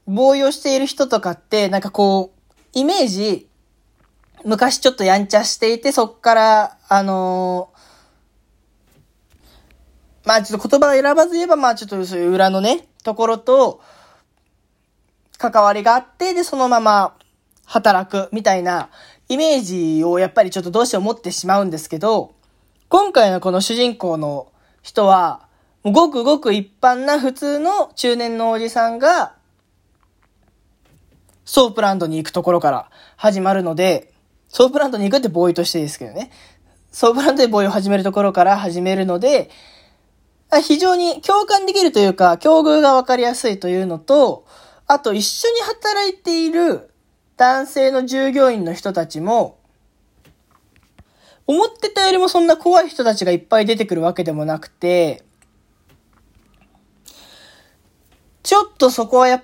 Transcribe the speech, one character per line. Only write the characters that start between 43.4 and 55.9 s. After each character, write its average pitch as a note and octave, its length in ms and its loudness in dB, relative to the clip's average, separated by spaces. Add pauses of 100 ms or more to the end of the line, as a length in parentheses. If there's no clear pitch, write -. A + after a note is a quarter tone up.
い G3 100 -6
と F3+ 80 -8
い F3+ 140 -2
う F#3+ 40 -4
の E3 140 -8
と、 B3+ 460 2 (420)
あ C#4+ 120 4
と A3 140 -4
一 G#3 100 -4
緒 - 260 -4
に A#4 100 -2
働 G#4 500 -4
い F#4 40 -6
て E4 340 -4
い D#4+ 60 -4
る E4 360 -2 (460)
男 C4 320 2
性 C4+ 240 0
の C4 140 -4
従 C4+ 260 -2
業 C4+ 180 2
員 G#3+ 140 -4
の E3 100 -6
人 G3 200 -8
た E3 140 -4
ち D#3 120 -14
も、 G3 380 -2 (1900)
思 D#4+ 160 2
っ A4+ 60 2
て G#4+ 200 -8
た G4 160 0
よ F#4+ 60 2
り F#4+ 60 2
も F#4 100 2
そ F4+ 140 0
ん E4+ 40 2
な D#4+ 120 4
怖 F4 260 2
い E4 60 -6
人 B3 160 -6
た A3 100 2
ち G3+ 80 -6
が F3+ 80 0
い F3 40 2
っ E3+ 40 -4
ぱ A3 220 0
い G#3 40 0
出 A3+ 120 -2
て A3 80 -4
く F#3 100 -6
る E3 60 -4
わ F3 120 -2
け F3+ 120 -6
で E3 80 -6
も D3+ 100 -6
な D#3 160 -6
く - 100 -20
て、 F3 540 -2 (3250)